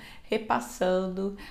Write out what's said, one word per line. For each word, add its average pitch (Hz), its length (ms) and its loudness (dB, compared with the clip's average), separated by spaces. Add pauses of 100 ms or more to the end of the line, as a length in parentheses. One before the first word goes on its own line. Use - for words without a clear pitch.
(220)
repassando 196 1120 2 (140)